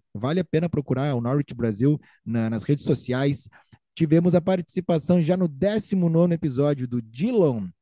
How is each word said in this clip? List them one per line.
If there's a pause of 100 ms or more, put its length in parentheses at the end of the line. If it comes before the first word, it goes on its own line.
(140)
Vale
a
pena
procurar
o
Norwich
Brasil (260)
na,
nas
redes
sociais. (440)
Tivemos
a
participação
já
no
décimo
nono
episódio
do
Dillon, (140)